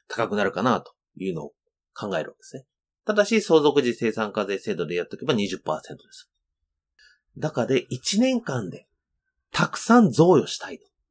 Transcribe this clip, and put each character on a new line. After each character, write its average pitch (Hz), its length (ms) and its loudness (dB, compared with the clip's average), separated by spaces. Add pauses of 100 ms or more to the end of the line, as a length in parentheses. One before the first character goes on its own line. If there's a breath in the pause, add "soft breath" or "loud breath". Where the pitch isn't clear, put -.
高 110 220 -4
く 101 60 -2
な 104 80 0
る 95 80 -2
か 92 100 -4
な 117 200 0
と - 100 -20 (240)
い 95 140 -6
う 87 40 -6
の 76 120 -10
を 71 60 -18 (420)
考 101 240 -6
え 78 60 -4
る - 60 -14
わ - 40 -20
け - 60 -20
で - 20 -20
す - 140 -18
ね。 135 100 -18 (400)
た 214 80 0
だ 208 100 4
し、 214 160 2
相 160 220 4
続 143 180 4
時 120 140 0
精 113 180 -2
算 107 200 -4
課 104 120 -2
税 98 140 -4
制 104 160 -6
度 82 120 -4
で 85 80 -6
や 87 100 -2
っ - 40 -12
と - 80 -12
け - 80 -14
ば 143 80 0
二 101 160 0
十 92 100 -6
パ - 180 -4
ー 156 60 -12
セ - 120 -16
ン - 20 -14
ト - 80 -20
で - 80 -20
す。 - 180 -20 (1080 soft breath)
だ - 120 -4
か 123 120 -2
ら 107 60 -2
で、 131 200 0
一 - 320 -2
年 254 220 2
間 120 260 -6
で - 180 -16 (640)
た - 160 0
く - 100 -10
さ 240 220 6
ん 196 100 6
贈 156 280 6
与 107 80 0
し - 120 -10
た - 120 -14
い - 80 -14
と - 60 -20 (260)